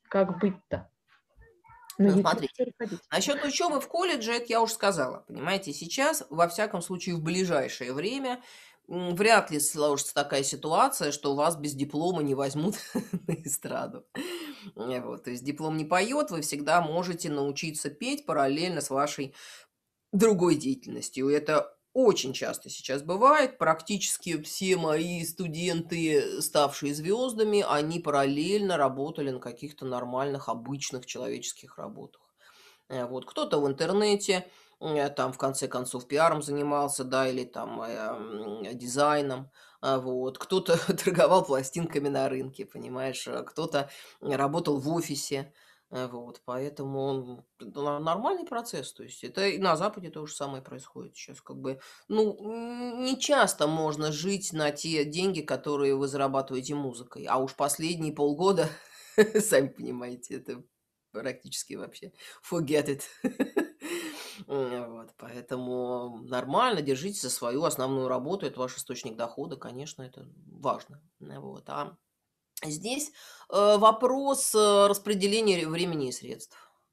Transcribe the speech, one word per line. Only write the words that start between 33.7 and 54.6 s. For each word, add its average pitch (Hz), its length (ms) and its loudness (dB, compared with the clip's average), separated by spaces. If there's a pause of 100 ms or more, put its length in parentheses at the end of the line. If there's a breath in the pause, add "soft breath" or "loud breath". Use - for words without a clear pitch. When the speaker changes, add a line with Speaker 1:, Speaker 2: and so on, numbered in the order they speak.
Speaker 2:
э, 147 300 0
там, 131 220 -2
в 131 60 -12
конце 135 300 -2
концов, 127 400 -6
пиаром 151 340 4
занимался, 143 640 0
да, 131 240 2
или 127 160 -2
там, 113 380 -10
э, 113 120 -8
м, 110 840 -8
дизайном. 135 720 2 (320 soft breath)
А, 135 180 2
вот. 127 380 -4
Кто-то 180 400 2
<laughs> - 260 -2
торговал 175 420 8
пластинками 143 640 0
на 135 200 2
рынке, 131 380 -6
понимаешь, 127 640 -8
а 127 160 -4
кто-то 151 460 -2 (300 loud breath)
работал 143 600 0
в 135 120 -4
офисе. 143 600 -4 (380 soft breath)
Э, 127 180 -6
вот. 120 380 -14
Поэтому 135 560 -6
он, 131 420 -4 (160)
это 120 220 -10 (180)
нормальный 247 460 -2
процесс. 233 480 -8
То 117 100 -18
есть - 200 -16
это 190 240 -2
и 175 100 0
на 185 180 4
Западе 180 340 -4
то 156 160 -12
же 151 80 -14
самое 139 280 -8
происходит 131 540 -16
сейчас. - 260 -18
Как 135 160 -16
бы, 135 220 -6 (280 loud breath)
ну, 214 320 2
м, 240 640 -8
не 254 160 0
часто 233 480 6
можно 156 440 0
жить 185 420 -2
на 151 180 2